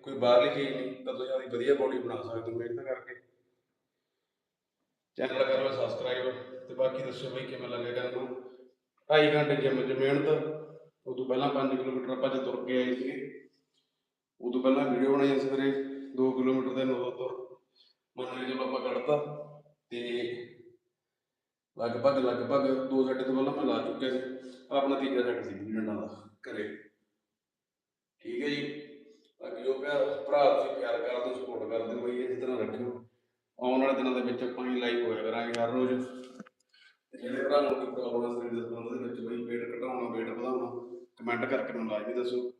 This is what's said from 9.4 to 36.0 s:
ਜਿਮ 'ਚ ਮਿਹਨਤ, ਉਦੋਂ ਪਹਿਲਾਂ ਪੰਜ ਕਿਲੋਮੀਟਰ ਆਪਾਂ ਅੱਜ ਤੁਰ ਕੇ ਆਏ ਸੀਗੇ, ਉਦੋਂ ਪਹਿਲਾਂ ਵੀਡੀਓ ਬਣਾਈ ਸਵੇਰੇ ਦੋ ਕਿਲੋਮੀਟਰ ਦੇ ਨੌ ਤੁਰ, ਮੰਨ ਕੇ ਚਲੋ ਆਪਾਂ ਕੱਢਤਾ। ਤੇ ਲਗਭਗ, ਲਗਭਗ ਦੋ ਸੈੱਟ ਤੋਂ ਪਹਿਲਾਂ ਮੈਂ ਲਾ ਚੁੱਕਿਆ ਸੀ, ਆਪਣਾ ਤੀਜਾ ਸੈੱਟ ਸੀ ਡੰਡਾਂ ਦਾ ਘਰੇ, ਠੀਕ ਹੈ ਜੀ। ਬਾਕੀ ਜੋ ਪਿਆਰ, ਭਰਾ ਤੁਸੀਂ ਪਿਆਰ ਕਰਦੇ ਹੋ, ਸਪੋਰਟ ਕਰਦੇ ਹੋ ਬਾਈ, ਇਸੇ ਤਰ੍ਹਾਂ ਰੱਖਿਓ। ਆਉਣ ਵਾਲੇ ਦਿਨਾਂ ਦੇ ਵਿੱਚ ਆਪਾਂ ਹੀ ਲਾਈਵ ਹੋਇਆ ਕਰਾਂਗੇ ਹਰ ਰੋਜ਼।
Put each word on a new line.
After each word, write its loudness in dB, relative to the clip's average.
ਜਿਮ 4
'ਚ 0
ਮਿਹਨਤ, 4
ਉਦੋਂ -4
ਪਹਿਲਾਂ 2
ਪੰਜ 2
ਕਿਲੋਮੀਟਰ -2
ਆਪਾਂ 2
ਅੱਜ 0
ਤੁਰ -2
ਕੇ 2
ਆਏ 4
ਸੀਗੇ, -6
ਉਦੋਂ 0
ਪਹਿਲਾਂ 4
ਵੀਡੀਓ 4
ਬਣਾਈ 6
ਸਵੇਰੇ 2
ਦੋ 6
ਕਿਲੋਮੀਟਰ 2
ਦੇ 2
ਨੌ 0
ਤੁਰ, -6
ਮੰਨ -6
ਕੇ -4
ਚਲੋ -2
ਆਪਾਂ -2
ਕੱਢਤਾ। 0
ਤੇ -8
ਲਗਭਗ, 2
ਲਗਭਗ 2
ਦੋ 4
ਸੈੱਟ 0
ਤੋਂ 0
ਪਹਿਲਾਂ 2
ਮੈਂ -2
ਲਾ 2
ਚੁੱਕਿਆ -2
ਸੀ, 0
ਆਪਣਾ 2
ਤੀਜਾ 2
ਸੈੱਟ 0
ਸੀ -8
ਡੰਡਾਂ -4
ਦਾ -6
ਘਰੇ, -6
ਠੀਕ -4
ਹੈ -2
ਜੀ। -4
ਬਾਕੀ -8
ਜੋ 0
ਪਿਆਰ, 2
ਭਰਾ 6
ਤੁਸੀਂ 2
ਪਿਆਰ -2
ਕਰਦੇ -2
ਹੋ, -4
ਸਪੋਰਟ -6
ਕਰਦੇ -2
ਹੋ -4
ਬਾਈ, -2
ਇਸੇ -2
ਤਰ੍ਹਾਂ -2
ਰੱਖਿਓ। -4
ਆਉਣ 4
ਵਾਲੇ 4
ਦਿਨਾਂ 2
ਦੇ 0
ਵਿੱਚ -2
ਆਪਾਂ -4
ਹੀ 0
ਲਾਈਵ 2
ਹੋਇਆ 0
ਕਰਾਂਗੇ -2
ਹਰ 2
ਰੋਜ਼। 2